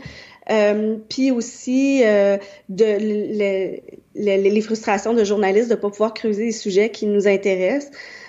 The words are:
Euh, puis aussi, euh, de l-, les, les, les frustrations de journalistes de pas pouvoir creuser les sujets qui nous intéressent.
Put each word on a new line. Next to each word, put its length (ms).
Euh, 460
puis 220
aussi, 760
euh, 320
de 160
l-, 500
les, 480
les, 240
les 240
frustrations 540
de 80
journalistes 480
de 40
pas 140
pouvoir 240
creuser 320
les 60
sujets 400
qui 160
nous 200
intéressent. 640